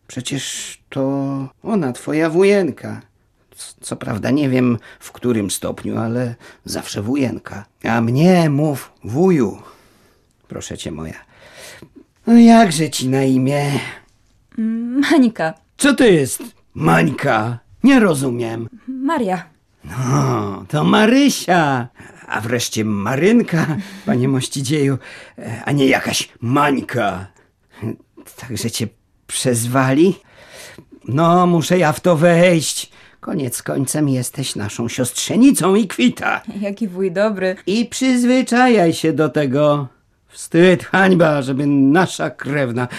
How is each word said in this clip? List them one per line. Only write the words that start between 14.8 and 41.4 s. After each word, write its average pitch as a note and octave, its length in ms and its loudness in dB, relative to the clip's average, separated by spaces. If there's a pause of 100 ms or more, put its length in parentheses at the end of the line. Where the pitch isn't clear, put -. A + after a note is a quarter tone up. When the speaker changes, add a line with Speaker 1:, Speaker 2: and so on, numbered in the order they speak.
Speaker 2:
Mańka. B3 540 2 (240)
Speaker 1:
Co C4+ 160 4
to C#4 100 2
jest E3 400 4 (300)
Mańka? C3+ 840 0 (240)
Nie C4 160 6
rozumiem. A#2+ 720 -2 (180)
Speaker 2:
Maria. B3+ 560 -4 (400)
Speaker 1:
No, A#2+ 840 -4
to D3+ 160 -2
Marysia. F3+ 1040 2 (400)
A - 140 -6
wreszcie A2+ 440 -4
Marynka, C#3 800 0 (400)
panie B2+ 220 0
mościdzieju, C3+ 680 -2 (680)
a - 60 -4
nie C#3 160 2
jakaś A#2 420 0 (120)
Mańka. A#2 880 -2 (1200)
Także A2+ 240 -8
cię - 160 -6 (400)
przezwali? C3 880 2 (920)
No, E3+ 400 4
muszę F3 300 2
ja D3+ 160 2
w - 60 -12
to F3 180 2
wejść. E3+ 720 2 (280)
Koniec - 440 -6
końcem C#3+ 460 -2
jesteś C3 460 -4
naszą G#2+ 320 -6
siostrzenicą F#3 880 2
i G#3+ 120 0
kwita. - 540 -2 (200)
Speaker 2:
Jaki G3+ 260 -6
wuj F#3 240 -4
dobry. F#3+ 440 -2 (120)
Speaker 1:
I A3 180 0
przyzwyczajaj B3 1080 2
się D#3+ 200 -2
do D3+ 160 0
tego. D3 580 0 (400)
Wstyd, F3 560 2
hańba, E3+ 580 2